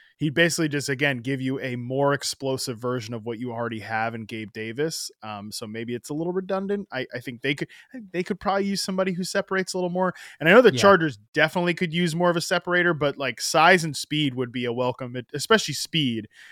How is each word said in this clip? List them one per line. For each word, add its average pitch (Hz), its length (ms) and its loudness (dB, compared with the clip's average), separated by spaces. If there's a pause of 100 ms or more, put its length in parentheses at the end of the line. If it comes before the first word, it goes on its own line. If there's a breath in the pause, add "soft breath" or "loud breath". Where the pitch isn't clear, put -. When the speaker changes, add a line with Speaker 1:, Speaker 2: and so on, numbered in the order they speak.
(180 soft breath)
Speaker 1:
he'd 147 140 0
basically 165 340 2
just, 143 220 -4
again, 139 300 -2
give 131 240 -4
you 131 180 -4
a 123 160 -6
more 135 380 0
explosive 131 640 -6
version 123 340 -6
of 110 140 -10
what 117 120 -8
you 123 140 -8
already 113 280 -6
have 113 340 -4
in 113 100 -10
Gabe 110 300 -10
Davis. 113 560 -6 (120)
Um, 107 300 -12
so 113 140 -10
maybe 113 280 -8
it's 117 140 -10
a 147 60 -6
little 170 180 -4
redundant. 190 580 -4
I, 127 220 -6
I 120 80 -8
think 120 220 -10
they 143 120 0
could, 160 140 -6 (440 soft breath)
they 180 100 -2
could 185 180 -6
probably 196 240 0
use 196 160 -2
somebody 190 320 -2
who 180 120 -4
separates 190 500 -2
a - 20 -6
little 180 140 -2
more. 180 240 0 (260 loud breath)
And 151 80 2
I 175 40 8
know 247 100 12
the 208 100 8
Speaker 2:
Yeah. 123 80 -2
Speaker 1:
Chargers 160 380 6 (160)
definitely 175 400 2
could 170 180 -2
use 165 240 0
more 175 140 4
of 170 80 0
a - 20 0
separator, 175 540 2
but, 143 240 0
like, 127 240 -4
size 165 420 6
and 147 100 -4
speed 151 380 -2
would 123 200 -4
be 123 120 -4
a 120 80 -2
welcome, 123 440 -2 (180)
especially 156 400 2
speed 120 540 -2 (240 soft breath)